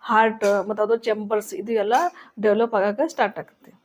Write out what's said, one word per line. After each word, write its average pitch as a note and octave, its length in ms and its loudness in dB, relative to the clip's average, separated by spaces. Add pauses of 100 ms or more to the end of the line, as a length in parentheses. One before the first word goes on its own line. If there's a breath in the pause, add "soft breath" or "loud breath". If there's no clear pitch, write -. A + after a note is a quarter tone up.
ಹಾರ್ಟ್, G#3+ 680 2
ಮತ್ತ G#3+ 120 -4
ಅದು G#3+ 140 2
ಚೇಂಬರ್ಸ್, G#3+ 580 -4
ಇದು G3+ 180 -8
ಎಲ್ಲ G#3+ 220 0 (480 loud breath)
ಡೆವಲಪ್ A3 340 2
ಆಗಾಕ G3+ 320 0
ಸ್ಟಾರ್ಟ್ A3+ 320 -2
ಆಕತಿ. - 320 -18 (140)